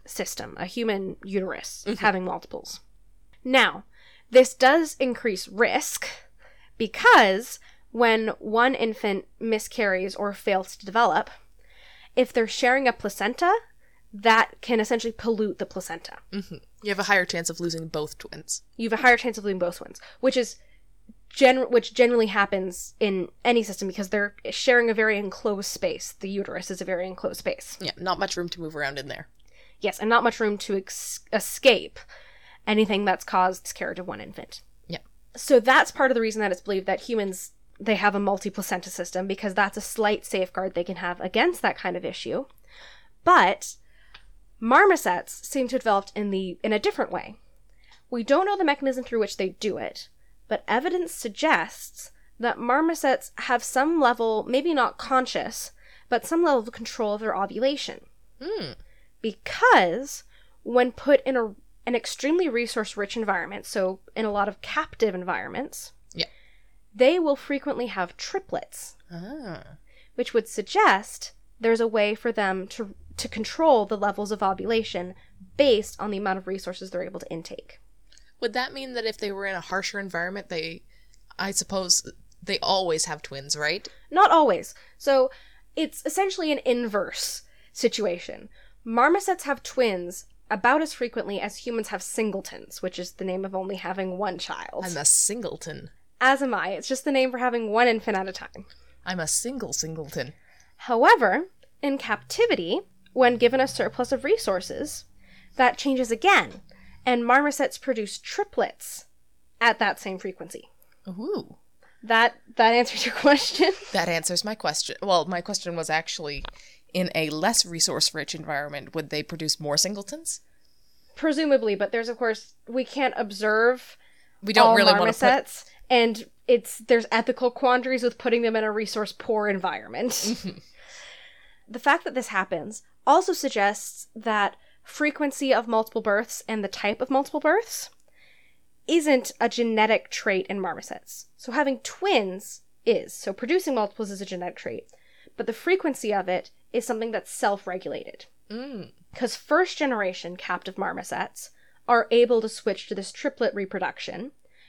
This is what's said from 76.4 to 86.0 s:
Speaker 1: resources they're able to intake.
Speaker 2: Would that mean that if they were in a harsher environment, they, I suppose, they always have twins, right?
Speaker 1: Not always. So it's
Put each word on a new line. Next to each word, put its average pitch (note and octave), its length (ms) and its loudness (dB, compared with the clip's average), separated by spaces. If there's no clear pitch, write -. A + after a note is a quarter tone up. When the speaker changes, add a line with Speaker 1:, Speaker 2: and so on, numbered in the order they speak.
Speaker 1:
resources F#3+ 440 -10
they're F3+ 120 -6
able F3+ 160 -12
to - 120 -14
intake. - 480 -14
Speaker 2:
Would A3+ 140 -4
that B3+ 200 -6
mean C4+ 200 -12
that A#3 120 -6
if G#3+ 120 -6
they G3+ 140 -6
were G3 160 -6
in F#3+ 80 -6
a E3+ 60 -8
harsher F#3+ 380 -6
environment, F#3+ 500 -8
they, E3 340 -8
I F#3+ 120 -2
suppose, F#3+ 600 -2
they G3 160 -4
always F3+ 460 0
have D3+ 180 -8
twins, C#3 320 -6
right? D3+ 320 -2
Speaker 1:
Not F#4+ 180 6
always. C#4 460 4
So C4+ 320 4
it's - 300 -4